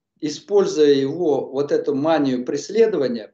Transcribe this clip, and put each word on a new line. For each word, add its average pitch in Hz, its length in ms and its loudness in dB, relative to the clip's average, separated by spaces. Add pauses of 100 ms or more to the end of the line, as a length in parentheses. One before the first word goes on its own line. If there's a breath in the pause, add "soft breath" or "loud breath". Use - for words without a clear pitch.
(200)
используя 151 720 2
его, 139 580 0
вот 143 220 -2
эту 147 220 -2
манию 139 500 0
преследования, 143 880 -2